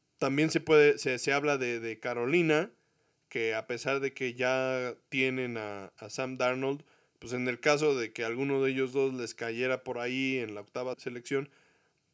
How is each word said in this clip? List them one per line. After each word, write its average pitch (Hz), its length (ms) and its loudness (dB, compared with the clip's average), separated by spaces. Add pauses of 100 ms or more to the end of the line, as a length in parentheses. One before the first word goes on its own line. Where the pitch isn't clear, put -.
(180)
También 143 320 2
se 160 100 0
puede, 147 380 8
se, 127 200 -2
se 139 140 0
habla 143 260 2
de, 120 200 -2
de 113 220 -6
Carolina, 151 720 2 (560)
que 113 260 -2
a 110 120 -4
pesar 135 340 -2
de 135 140 -2
que 127 200 -4
ya 127 640 0 (120)
tienen 131 500 -2
a, 101 400 -10
a 107 120 -14
Sam 131 260 -6
Darnold, 131 460 0 (360)
pues 117 140 -12
en 123 160 -2
el 120 120 -4
caso 147 360 4
de 113 160 -4
que 117 120 -6
alguno 135 380 -2
de 135 80 2
ellos 131 220 -2
dos 135 220 2
les 120 200 -6
cayera 123 480 -2
por 123 160 -6
ahí 131 400 -2
en 110 160 -6
la 101 60 -10
octava 127 360 -6
selección, 135 540 -6 (640)